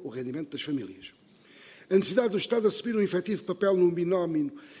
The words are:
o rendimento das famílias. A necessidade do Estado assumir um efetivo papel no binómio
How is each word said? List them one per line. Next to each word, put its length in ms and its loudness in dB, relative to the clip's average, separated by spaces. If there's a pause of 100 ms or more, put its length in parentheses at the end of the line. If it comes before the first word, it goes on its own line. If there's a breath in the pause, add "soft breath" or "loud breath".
o 60 -10
rendimento 420 -8
das 120 -10
famílias. 500 -8 (760 loud breath)
A 40 2
necessidade 360 4
do 60 -2
Estado 320 2
assumir 280 -2
um 40 2
efetivo 440 0
papel 320 2
no 140 6
binómio 640 0 (280 loud breath)